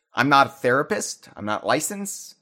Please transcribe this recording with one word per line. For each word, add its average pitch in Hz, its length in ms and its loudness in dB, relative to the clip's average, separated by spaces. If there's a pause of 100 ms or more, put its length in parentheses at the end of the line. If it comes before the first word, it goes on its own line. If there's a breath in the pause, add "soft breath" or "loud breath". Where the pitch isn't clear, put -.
(160)
I'm 123 140 2
not 139 180 6
a - 20 -16
therapist, 147 840 -2
I'm 101 100 -12
not 107 180 -4
licensed, 101 800 -4